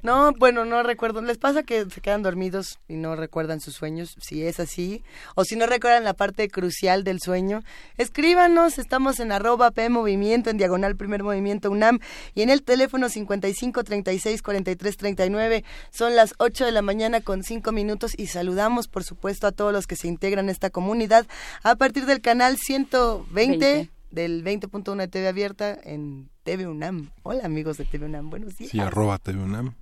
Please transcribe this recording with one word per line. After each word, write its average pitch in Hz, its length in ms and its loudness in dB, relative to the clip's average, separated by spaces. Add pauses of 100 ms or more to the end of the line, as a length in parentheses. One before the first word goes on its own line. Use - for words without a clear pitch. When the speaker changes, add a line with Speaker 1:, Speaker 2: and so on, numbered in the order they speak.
Speaker 1:
No, 269 300 4
bueno, 240 320 4
no 233 180 0
recuerdo. 226 400 -2
¿Les 233 160 -2
pasa 285 260 2
que 220 260 0
se - 100 -16
quedan 208 240 -2
dormidos 185 640 -4
y 160 80 -12
no 160 220 -6
recuerdan 160 420 -6
sus 151 160 -14
sueños? 160 460 -10
Si 156 240 -8
es 165 160 -4
así, 180 420 -6 (320)
o 190 80 4
si 214 140 -4
no 226 80 2
recuerdan 240 400 4
la 202 80 0
parte 202 340 -2
crucial 185 560 0
del 185 160 -2
sueño, 190 440 -2 (340)
escríbanos. 339 800 6
Estamos 262 400 0
en 226 140 -2
arroba 233 380 4
P 226 180 0
Movimiento, 220 600 2
en 220 60 0
diagonal 196 400 2
Primer 202 280 -6
Movimiento 202 460 -2
unam, 214 300 4 (340)
y 214 100 0
en 240 60 2
el 277 140 4
teléfono 254 460 2
cincuenta 196 400 -2
y 202 40 -2
cinco, 240 300 -4
treinta 202 300 -2
y 190 60 -2
seis, 220 220 -2
cuarenta 190 300 -2
y 180 60 -4
tres, 202 180 -4
treinta 196 300 -2
y 185 40 0
nueve. 220 360 0 (260)
Son 240 240 0
las 226 220 8
ocho 240 260 2
de 240 80 2
la 214 100 2
mañana 220 380 0
con 190 240 -4
cinco 226 300 -4
minutos 214 440 -2
y 208 100 -6
saludamos, 196 600 0
por 190 160 -6
supuesto, - 440 -4
a 202 40 2
todos 208 220 0
los 196 120 -2
que - 120 -6
se - 100 -6
integran 196 400 -2
a 196 60 -2
esta 190 160 -4
comunidad 220 580 2 (340)
a 233 140 6
partir 262 300 2
del 262 160 2
canal 247 360 4
ciento 254 720 0
veinte, 277 420 4
Speaker 2:
Veinte. 294 180 -2 (200)
Speaker 1:
del 165 320 -4
veinte 196 260 -4
punto 202 240 -8
uno 196 80 -4
de 185 80 -4
T 190 100 -6
V 190 80 0
abierta 202 560 -4
en 147 460 -12 (140)
T 170 120 -4
V 185 120 -6
unam. 156 420 -8 (140)
Hola, 254 200 -4
amigos 156 340 -4
de 143 60 -8
T 147 140 -4
V 147 80 -6
unam, 151 240 -6
buenos - 260 -10
días. - 160 -14
Speaker 3:
Sí, 110 80 -2
arroba 101 380 0
T - 160 -6
V 98 100 -4
unam. 113 380 -6